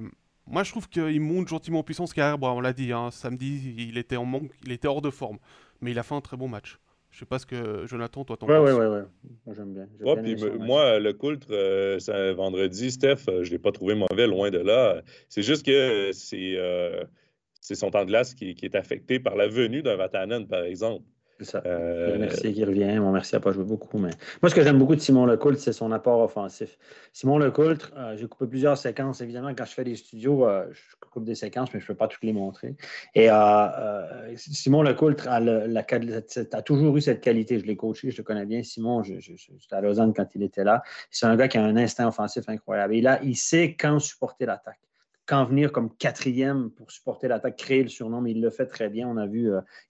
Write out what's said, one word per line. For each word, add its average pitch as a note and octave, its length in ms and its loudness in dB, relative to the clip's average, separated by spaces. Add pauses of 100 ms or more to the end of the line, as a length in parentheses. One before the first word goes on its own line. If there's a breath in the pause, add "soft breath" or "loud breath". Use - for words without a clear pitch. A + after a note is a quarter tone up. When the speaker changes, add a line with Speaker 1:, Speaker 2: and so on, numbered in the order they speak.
(460)
Speaker 1:
moi, F#3+ 180 -2
je - 80 -8
trouve - 180 -10
qu'ils D#3 320 0
montent E3+ 260 -2
gentiment D#3+ 320 -4
en D3 40 -4
puissance. E3 300 -8
Carrère, D3 240 0
bon, C3 140 -2
on B2 80 -2
l'a B2+ 140 -2
dit, B2+ 180 -6
hein, A#2+ 200 -4
samedi, C3 640 -8
il A#2 200 -8
était A#2+ 200 -6
en A#2+ 80 -4
manque, C3+ 260 -6 (140)
il B2+ 60 -8
était A#2+ 160 -4
hors C#3+ 140 -2
de D3 80 -2
forme. A2 280 -10 (440 soft breath)
Mais B2 100 -6
il A#2 80 -4
a A#2+ 40 -6
fait D3 120 -8
un C#3 60 -6
très C3+ 160 -14
bon C3 100 -8
match. G#2+ 320 -14 (320)
Je - 80 -20
sais - 60 -18
pas C3 140 -6
ce C3 60 -20
que, A2 400 -8
Jonathan, A#2 400 -10
toi, A2+ 120 -8
t'en - 100 -10
Speaker 2:
Ouais, D3+ 100 6
Speaker 1:
penses. C#3+ 140 6
Speaker 2:
ouais, B2+ 40 4
ouais, A2+ 120 4
ouais. G#2 160 -2 (420)
Moi, G#2+ 100 -14
j'aime G2 180 -14
bien. G2 140 -14 (120)
J'ai G#2+ 60 -14
Speaker 3:
Ouais, C#3 100 4
Speaker 2:
bien A2+ 80 -4
Speaker 3:
puis A2+ 80 -2
Speaker 2:
aimé A2 100 -4
son G#2+ 60 -4
Speaker 3:
me-, A2+ 100 -4
Speaker 2:
match. A2 100 -8
Speaker 3:
moi, B2+ 320 4
le G#2 140 0
Coultre, C#3+ 380 -6
euh, G2 480 0
c'est G2 140 -8
un F#2+ 200 0
vendredi, F#2+ 580 -2
Steph, C3+ 260 2 (120)
euh, F#2 140 0
je E2+ 80 -4
l'ai F2 80 -4
pas G2+ 120 0
trouvé F#2+ 240 -2
mauvais, G2 320 2
loin G2 220 0
de F2+ 80 -2
là. G2 440 2 (280 soft breath)
C'est G#2 140 -4
juste D3 220 0
que, C3+ 60 2
euh, A2+ 400 2
c'est, F#2 460 -8
euh, F2 460 -2 (580)
c'est G2 140 -10
son G2 160 -4
temps G2+ 100 2
de F#2 60 -2
glace A2+ 260 2
qui, F#2 220 -12
qui - 100 -12
est G2 100 -6
affecté - 440 -4
par G#2+ 160 -4
la G#2 120 2
venue A#2+ 360 -2
d'un A#2 120 0
Vatanen, G2 520 -4
par F2+ 160 -4
exemple. F#2 400 -6 (360)
Speaker 2:
C'est G#2 60 -14
ça. - 200 -8
Speaker 3:
Euh, E2+ 540 -2
Speaker 2:
Mercier G#2+ 340 -4
qui G#2+ 100 0
revient. G2+ 360 0
Bon, G2 120 2
Mercier F#2+ 260 0
n'a - 40 0
pas G2 100 2
joué F#2+ 120 -2
beaucoup, G#2+ 340 -6
mais... F#2 140 -2 (300 loud breath)
Moi, F3 80 8
ce E3 60 2
que E3+ 80 8
j'aime C#3+ 140 8
beaucoup C3+ 180 8
de D3+ 60 0
Simon B2+ 240 6
Lecoultre, B2 340 4
c'est A#2 140 -2
son A2+ 180 -4
apport A#2 300 2
offensif. G#2 560 -4 (340 loud breath)
Simon C#3 280 2
Lecoultre, D3 580 2
euh, A2+ 180 -10
j'ai A#2 120 -10
coupé - 200 -6
plusieurs C3+ 300 2
séquences. C3+ 420 -6
Évidemment, B2 360 -10
quand A#2+ 100 -8
je - 80 -18
fais C3 100 -8
des A#2+ 120 -6
studios, B2 520 0
euh, F#2+ 240 0
je - 100 -20 (280)
coupe A2+ 160 -8
des A2+ 100 -4
séquences, A#2+ 380 -8
mais G#2 60 -6
je - 80 -18
peux G2 80 -6
pas A2+ 120 0
toutes - 160 -8
les A2 100 -2
montrer. G2 420 -6 (400 loud breath)
Et, A2 160 10
euh, - 40 8
euh, G#2 1040 2
Simon D3 460 2
Lecoultre D3 440 4
a A#2+ 120 2
le, A2+ 260 2
la A2+ 180 -2
quali-, A#2 300 -2 (380)
a G#2+ 100 -6
toujours D3 360 4
eu C#3+ 40 2
cette B2+ 200 2
qualité. A#2 380 2
Je F#2+ 60 -6
l'ai G#2+ 100 -2
coaché, A2+ 360 -6
je - 60 -8
le G#2+ 60 -10
connais G#2 220 -4
bien. A2+ 160 -4
Simon, A2+ 400 -2
je, F#2+ 180 -6
je, E2+ 160 -20
je, - 220 -20
j'étais - 180 -12
à G2 60 -2
Lausanne G#2 320 4
quand G2 220 -2
il G2+ 80 -4
était G2 200 -4
là. A2 200 4 (260 loud breath)
C'est - 160 -2
un A2+ 100 6
gars C3 120 4
qui B2+ 100 0
a G#2+ 60 4
un G#2+ 140 2
instinct A#2 300 0
offensif G#2+ 400 -4
incroyable. G#2+ 480 -2
Et A#2 60 2
là, - 220 4
il B2+ 120 -2
sait E3+ 400 2
quand D3+ 240 2
supporter - 460 -6
l'attaque, - 340 -8 (460)
quand C#3 200 2
venir C#3+ 260 2
comme A#2 240 -2
quatrième C3+ 760 -2
pour - 200 -20
supporter - 380 -8
l'attaque, A#2+ 280 -2
créer C3+ 260 2
le A#2+ 60 -2
surnom, A#2 320 -8
mais A#2 100 -2
il A2+ 100 -2
le A2+ 80 2
fait B2+ 160 -4
très A2 240 -6
bien. A#2 180 -6
On A#2+ 100 -6
a G#2 100 -4
vu, A2 260 0
euh, F#2+ 80 0 (280 loud breath)